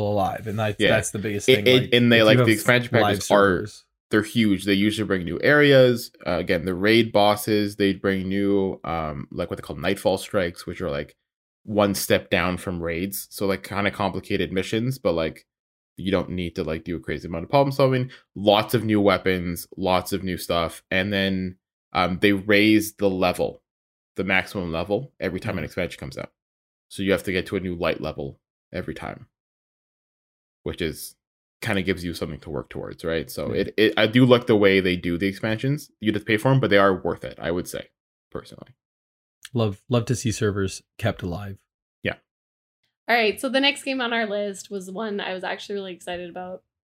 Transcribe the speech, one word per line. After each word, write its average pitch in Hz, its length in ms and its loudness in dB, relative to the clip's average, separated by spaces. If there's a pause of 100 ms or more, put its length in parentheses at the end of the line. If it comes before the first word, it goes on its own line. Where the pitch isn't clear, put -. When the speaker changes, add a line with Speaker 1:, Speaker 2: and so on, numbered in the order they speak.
Speaker 1:
alive, 101 400 -2
and 104 100 -6
that's, 107 220 -2
Speaker 2:
Yeah. 113 100 4
Speaker 1:
that's 110 220 2
the 107 80 -6
biggest 101 300 -6
Speaker 2:
It, 131 80 8
Speaker 1:
thing, 104 100 0
Speaker 2:
it, 127 160 8
Speaker 1:
like, 92 100 -4
Speaker 2:
and 120 180 6
they, 117 60 8
Speaker 1:
if - 40 8
you 110 40 8
Speaker 2:
like, 110 120 8
the 127 40 6
Speaker 1:
have 117 80 4
Speaker 2:
expansion 120 400 2 (100)
Speaker 1:
live 104 180 2
Speaker 2:
packs - 140 -4
are, 101 120 8 (140)
Speaker 1:
servers. - 260 -10 (280)
Speaker 2:
they're 110 120 4
huge. 104 420 0
They 101 80 2
usually 104 340 0
bring 92 180 -2
new - 160 -6
areas. 135 720 4 (140)
Uh, 90 120 -2
again, 90 280 -2
the 92 100 -2
raid 110 360 4
bosses, 104 680 2
they 98 160 2
bring 95 360 -2
new, 98 540 0
um, 78 480 -6
like, 87 180 -6
what 101 80 -8
they - 60 -12
call - 120 -12
nightfall 95 440 -2
strikes, 87 480 -4
which 90 140 -10
are, 85 100 -6
like, 73 240 -8 (480)
one 104 300 2
step - 360 0
down 90 280 0
from 90 240 -8
raids. 85 500 -6
So, - 160 -6
like, 95 160 -2
kinda 98 280 -4
complicated 95 640 -4
missions, 113 440 -2
but, 95 160 0
like, 80 320 -4 (520)
you 92 140 -8
don't 90 180 0
need 87 260 -6
to, 92 80 -4
like, 80 220 -6
do 87 100 -6
a 78 60 -6
crazy - 260 -8
amount 85 160 -8
of 90 60 -12
problem 143 240 2
solving. 131 360 0 (260)
Lots 104 380 4
of 110 120 2
new 107 160 2
weapons, 92 720 0
lots 92 380 0
of 95 100 -4
new 90 140 -4
stuff. 85 520 -4
And 95 220 0
then, 95 460 -2 (340)
um, 90 300 0
they 104 100 6
raise 104 640 4
the 101 140 0
level, 90 520 -2 (540)
the - 80 -4
maximum 92 480 -2
level, 95 480 -4
every 90 220 -4
time 107 160 -6
an - 0 -
Speaker 1:
Mm-hmm. 78 80 -6
Speaker 2:
expansion 87 340 -8
comes 67 180 -12
out. - 140 -12 (580)
So - 140 -8
you 95 80 2
have 90 120 0
to 98 100 -6
get 90 140 -2
to 101 100 -4
a - 20 -4
new 90 160 -6
light 85 240 -2
level 73 400 -8 (320)
every 85 220 -8
time, - 340 -14 (1400)
which 78 180 -8
is, 78 340 -8 (460)
kinda 101 200 -2
gives 85 240 -2
you 82 80 -6
something 78 280 -10
to - 100 -16
work 65 180 -10
towards, 50 340 -12
right? 82 280 -4
So 76 160 -8
Speaker 1:
Mm-hmm. 62 80 -4
Speaker 2:
it, 95 220 -2
it, 107 200 4
I 107 100 4
do 123 180 6
like 120 220 6
the 117 80 4
way 98 240 6
they 90 160 2
do 87 220 -2
the 98 100 -2
expansions. 110 720 -4
You 107 120 0
have 104 100 -2
to - 40 -16
pay 107 120 2
for 135 140 2
'em, 135 80 6
but 110 100 2
they 101 80 6
are 98 240 6
worth - 220 -6
it, - 160 -12
I 80 120 -6
would 90 160 -4
say, - 220 -10 (420)
personally. - 440 -16 (760)
Speaker 1:
Love, 107 360 -2
love 120 160 0
to 123 100 -2
see 110 160 -2
servers 98 520 -4 (160)
kept 101 240 -4
alive. 98 340 -10 (460)
Speaker 2:
Yeah. 90 140 -4 (920)
Speaker 3:
All 233 80 2
right, 214 260 0
so 269 80 -2
the 254 120 0
next 285 220 0
game 269 180 -4
on 240 120 -4
our 226 140 -2
list 202 420 -6
was 190 220 -10
one 202 280 -6
I 185 140 -6
was 185 100 -10
actually 196 320 -8
really 190 180 -10
excited 175 360 -10
about. 180 340 -14 (360)